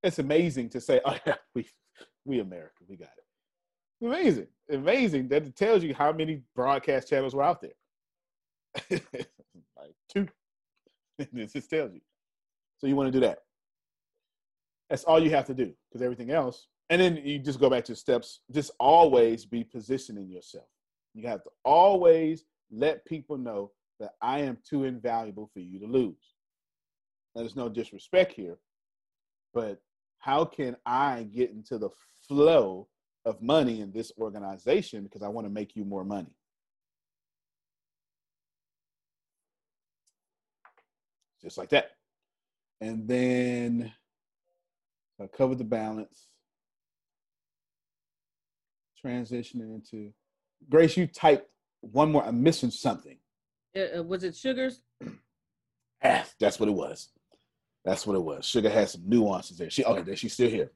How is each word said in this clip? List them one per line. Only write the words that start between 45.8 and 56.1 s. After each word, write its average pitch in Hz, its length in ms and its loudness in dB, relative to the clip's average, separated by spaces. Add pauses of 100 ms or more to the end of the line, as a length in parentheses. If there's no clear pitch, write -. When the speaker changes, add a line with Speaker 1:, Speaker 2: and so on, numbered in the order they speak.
Speaker 1:
Transitioning 120 720 -8
into, 107 380 -16 (560)
Grace, 160 260 8
you 180 120 2
typed - 420 4 (320)
one 135 300 2
more. 147 120 4
I'm 120 180 0
missing 135 300 4
something. - 460 -6 (580)
Speaker 2:
Uh, 185 240 -4
uh, 165 40 -6
was 180 200 -6
it 175 120 -6
sugars? 262 460 -4 (200)
Speaker 1:
<clears throat> - 60 -14 (960)
Ah, - 200 2 (120)